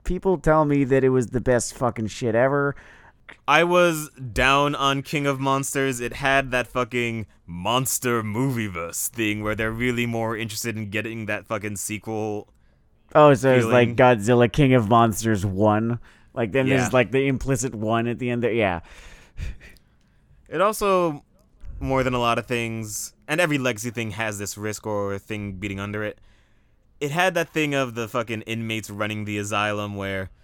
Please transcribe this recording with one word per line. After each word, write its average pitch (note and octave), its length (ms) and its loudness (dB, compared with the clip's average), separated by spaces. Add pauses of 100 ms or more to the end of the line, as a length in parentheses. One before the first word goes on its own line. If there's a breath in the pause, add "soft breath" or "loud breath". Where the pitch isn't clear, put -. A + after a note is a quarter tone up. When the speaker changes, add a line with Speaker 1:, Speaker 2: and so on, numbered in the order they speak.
Speaker 1:
people F3+ 340 0
tell D#3 280 4
me C#3+ 180 2
that C3 220 2
it C3 40 6
was B2+ 180 2
the B2 120 -2
best A#2+ 360 0
fucking A#2 320 -2
shit A2 280 -4
ever. C#3 400 2 (720 soft breath)
Speaker 2:
I D3+ 160 6
was F3 460 2 (240)
down C#3 420 4
on C#3 260 0
King C#3+ 260 -2
of C#3 120 0
Monsters. C3+ 600 -2
It A#2+ 100 -6
had C3+ 400 0
that B2 160 0
fucking A#2+ 580 -4 (200)
monster A#2 760 -2
movieverse G#2+ 840 -4
thing G#2+ 360 -2
where G#2+ 120 -2
they're A2 160 -2
really A#2+ 340 -2
more A2+ 300 -2
interested A2 400 -6
in G#2+ 140 -8
getting A2 380 -6
that G2+ 200 -6
fucking G#2 300 -6
sequel G#2+ 720 -6 (680)
Speaker 1:
Oh, D3+ 180 8
so C3 200 4
it's B2 120 4
like A#2 240 6
Speaker 2:
feeling. A#2 60 -6
Speaker 1:
Godzilla A#2+ 560 6
King C3+ 220 4
of A#2 160 4
Monsters A2+ 560 2
one. G#2+ 540 2 (340 soft breath)
Like, A#2 180 -4
then C3 160 2
Speaker 2:
Yeah. C3+ 120 4
Speaker 1:
there's, A2+ 140 0
like, A#2+ 180 4
the C3+ 160 2
implicit B2+ 480 -2
one A2+ 320 0
at A#2+ 120 -6
the B2 100 -4
end A#2+ 140 -2
there. A#2 100 2
Yeah. G2 280 0 (1700 loud breath)
Speaker 2:
It D3+ 140 -4
also, F#3 600 2 (560)
more C3 240 0
than B2+ 100 0
a B2 60 0
lot A#2 180 2
of A#2 80 -4
things, A2+ 680 -6 (140)
and D3+ 120 -2
every D#3 180 2
legacy B2 320 -2
thing A2+ 220 -6
has G#2+ 260 -4
this G2+ 200 -8
risk G#2 280 -8
or G2+ 320 -4
thing G#2 360 -8
beating G2 260 -8
under G#2 240 -6
it, G#2 160 -10 (800)
it D3 120 -4
had F3 240 0
that E3+ 140 -2
thing D3+ 240 -2
of C3 220 -2
the A#2 120 -6
fucking A2 360 -4
inmates A2+ 460 -6
running G#2+ 360 -6
the G#2 120 -4
asylum G#2 580 -4
where G2 340 -6 (140)